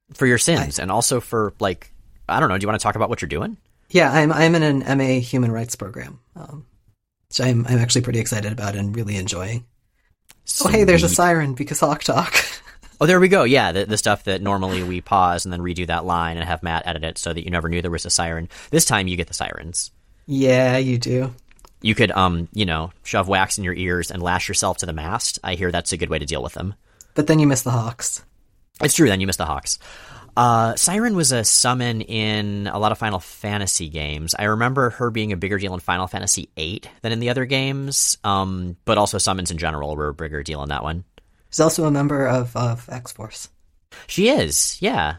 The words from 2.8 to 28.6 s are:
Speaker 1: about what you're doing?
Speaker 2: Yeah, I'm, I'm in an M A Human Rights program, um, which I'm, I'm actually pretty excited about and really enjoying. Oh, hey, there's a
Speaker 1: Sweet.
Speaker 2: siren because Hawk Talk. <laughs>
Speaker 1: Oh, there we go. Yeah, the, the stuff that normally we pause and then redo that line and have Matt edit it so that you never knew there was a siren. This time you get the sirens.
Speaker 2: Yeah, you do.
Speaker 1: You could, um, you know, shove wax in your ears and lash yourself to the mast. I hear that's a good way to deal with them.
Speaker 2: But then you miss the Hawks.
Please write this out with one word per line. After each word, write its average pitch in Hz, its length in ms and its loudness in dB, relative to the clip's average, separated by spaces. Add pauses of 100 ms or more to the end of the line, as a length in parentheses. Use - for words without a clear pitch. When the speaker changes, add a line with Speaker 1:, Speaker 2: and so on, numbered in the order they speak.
Speaker 1:
about 107 140 0
what 113 140 -4
you're 76 60 -6
doing? 123 280 -4 (320)
Speaker 2:
Yeah, 160 220 4
I'm, 151 200 4
I'm 160 220 6
in 165 80 4
an 143 220 2
M 139 180 2
A 131 180 2
Human 123 320 0
Rights 117 240 -6
program, - 440 -12 (160)
um, 156 320 -18 (600)
which - 140 -4
I'm, 120 240 2
I'm 123 140 2
actually 120 240 2
pretty 123 160 -2
excited 104 340 -4
about 104 220 -4
and 101 200 -4
really 104 200 -4
enjoying. 95 500 -6 (1000)
Oh, 285 60 2
hey, 214 140 4
there's 175 180 6
a 175 60 4
Speaker 1:
Sweet. 180 80 2
Speaker 2:
siren 165 400 4
because 147 240 -4
Hawk 151 240 0
Talk. - 360 0
<laughs> - 60 2 (540)
Speaker 1:
Oh, 151 60 4
there 180 140 8
we 185 80 8
go. 180 160 6
Yeah, 117 300 4
the, 95 120 0
the 107 100 0
stuff 104 280 0
that 95 180 -2
normally 95 400 0
we 90 200 -4
pause 90 440 2
and 90 80 -6
then 87 60 -6
redo 87 260 -4
that 85 180 -2
line 85 340 -2
and 82 100 -4
have 87 160 -4
Matt 82 240 -2
edit 80 160 -6
it 80 160 -6
so 85 120 -4
that 82 140 -6
you 87 60 -6
never 82 180 0
knew 85 100 0
there 87 120 -4
was 82 160 -4
a - 20 -6
siren. 82 400 -2 (220)
This 160 140 4
time 101 220 0
you 90 80 -2
get 87 120 -4
the - 80 -10
sirens. - 560 -8 (340)
Speaker 2:
Yeah, 131 520 4
you 127 200 0
do. 127 340 -2 (520)
Speaker 1:
You 107 100 4
could, 104 160 4
um, 87 440 2
you 107 120 -2
know, 80 260 -2 (120)
shove 98 240 0
wax 95 320 2
in 101 40 -6
your 90 120 -2
ears 87 340 -2
and 90 140 -6
lash 90 240 0
yourself 95 300 -2
to 90 100 -8
the 87 60 -6
mast. 80 500 -6
I 92 100 -4
hear 90 180 -2
that's 85 200 -2
a 92 60 -4
good 80 120 -4
way 80 80 -2
to 73 80 -6
deal 76 160 -4
with - 120 -10
them. 98 200 -6 (400)
Speaker 2:
But 151 140 0
then 160 100 6
you 151 80 6
miss 135 160 2
the - 80 -4
Hawks. 117 540 -4 (580)